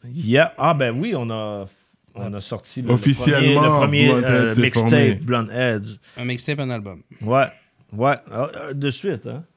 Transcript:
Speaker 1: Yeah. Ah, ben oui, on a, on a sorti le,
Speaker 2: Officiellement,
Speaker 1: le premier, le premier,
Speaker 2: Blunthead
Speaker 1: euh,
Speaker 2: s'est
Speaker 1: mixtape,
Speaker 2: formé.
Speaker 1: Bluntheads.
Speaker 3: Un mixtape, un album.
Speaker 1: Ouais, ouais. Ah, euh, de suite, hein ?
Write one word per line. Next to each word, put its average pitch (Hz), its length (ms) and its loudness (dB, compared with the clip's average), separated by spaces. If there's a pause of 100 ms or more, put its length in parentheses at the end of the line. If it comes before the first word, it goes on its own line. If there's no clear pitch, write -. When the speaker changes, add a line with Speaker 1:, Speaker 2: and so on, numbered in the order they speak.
(120)
Speaker 1:
Yeah. 143 460 2
Ah, 151 160 2
ben 127 240 -2
oui, 208 180 -4
on 117 140 -6
a, 107 340 -8 (500)
on 110 200 -10
a 101 60 -10
sorti - 420 -12
le, 117 80 -4
Speaker 2:
Officiellement, 139 720 4
Speaker 1:
le 156 80 4
premier, 143 360 4
le 143 40 6
premier, 123 100 4
Speaker 2:
Blunthead 127 140 0
Speaker 1:
euh, 117 200 2
Speaker 2:
s'est 117 60 4
Speaker 1:
mixtape, 117 300 4
Speaker 2:
formé. 139 240 6
Speaker 1:
Bluntheads. 110 840 -2 (200)
Speaker 3:
Un 123 60 -10
mixtape, 123 360 -6
un 131 100 -4
album. 101 320 -10 (180)
Speaker 1:
Ouais, 127 260 2 (460)
ouais. 127 220 0 (180)
Ah, 127 240 -6
euh, - 160 -12
de 139 180 -4
suite, 170 360 -8
hein ? 127 180 -12 (120)